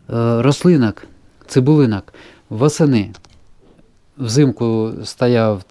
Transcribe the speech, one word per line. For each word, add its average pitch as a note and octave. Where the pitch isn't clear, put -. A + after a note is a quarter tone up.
рослинок, C3+
цибулинок B2+
восени. A#2+
Взимку A2+
стояв A2+